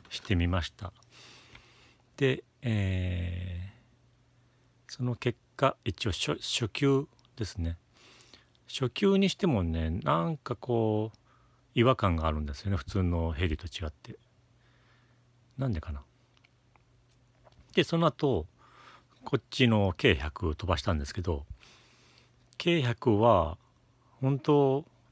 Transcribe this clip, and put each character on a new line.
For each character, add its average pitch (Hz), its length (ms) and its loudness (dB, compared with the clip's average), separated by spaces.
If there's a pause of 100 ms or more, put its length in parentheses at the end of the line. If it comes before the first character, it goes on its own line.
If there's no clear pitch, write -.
(100)
し - 100 -10
て 101 160 0
み 87 100 2
ま 92 160 0
し - 100 -10
た。 - 200 -16 (1200)
で、 131 280 0 (180)
え 90 1120 -4 (1120)
ー、 - 60 -20
そ - 120 -8
の 123 100 -2
結 - 240 -4 (180)
果、 - 200 2 (100)
一 - 220 -4
応 - 20 0
初、 - 240 -4
初 - 340 -4
級 139 380 0 (300)
で 107 100 -6
す - 100 -14
ね。 82 220 -4 (880)
初 127 220 -4
級 196 260 2
に 196 140 4
し - 40 -4
て - 120 -2
も 113 160 2
ね、 80 260 -2
な 151 380 0
ん 165 100 -2
か - 200 -8
こ 110 580 -2
う、 - 40 -20 (560)
違 117 100 4
和 127 120 6
感 90 200 2
が 80 100 -2
あ 80 60 2
る 76 80 -4
ん 76 60 -6
で 71 60 -8
す - 100 -12
よ 98 80 -4
ね、 98 60 0
普 - 80 -8
通 95 180 -2
の 85 300 0
ヘ 82 160 -2
リ 78 80 -2
と - 100 -14
違 90 200 -8
っ - 40 -6
て。 - 280 -18 (1400)
な 135 120 -2
ん 113 40 -2
で 82 80 -2
か 80 120 -8
な。 69 100 -10 (1700)
で、 170 100 2
そ - 120 0
の 165 100 4
後、 127 400 0 (800)
こ 131 140 -2
っ - 100 -8
ち 127 200 2
の 101 280 4
K 113 180 4
百 76 400 -2
飛 - 140 -8
ば 85 80 2
し - 60 -6
た 101 100 0
ん 78 60 0
で 71 80 -6
す - 80 -14
け 92 80 -6
ど、 78 240 -4 (1120)
K 170 240 2
百 117 360 2
は、 92 380 4 (640)
本 135 180 0
当、 139 460 4 (280)